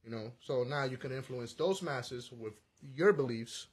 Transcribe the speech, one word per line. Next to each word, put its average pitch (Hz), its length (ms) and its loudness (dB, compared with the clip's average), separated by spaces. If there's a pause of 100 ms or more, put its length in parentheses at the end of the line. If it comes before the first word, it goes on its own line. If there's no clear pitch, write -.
You 117 80 -10
know, 113 200 -6 (100)
so 127 220 2
now 139 200 0
you 131 140 -2
can 127 160 -6
influence 127 400 -6
those 185 280 2
masses 127 520 -4
with 110 200 -8 (400)
your 180 200 8
beliefs 120 600 0